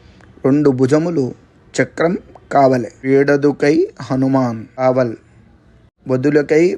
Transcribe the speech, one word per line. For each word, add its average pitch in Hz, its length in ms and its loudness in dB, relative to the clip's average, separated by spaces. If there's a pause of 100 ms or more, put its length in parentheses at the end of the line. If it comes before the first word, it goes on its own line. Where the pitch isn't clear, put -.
(460)
రెండు 143 240 2 (100)
భుజములు 156 440 0 (500)
చక్రం 165 400 -2 (400)
కావలే, 131 380 2 (240)
ఏడదుకై 143 580 2 (340)
హనుమాన్ 131 540 -2 (160)
కావల్, 127 380 0 (920)
వదులకై 147 580 0 (140)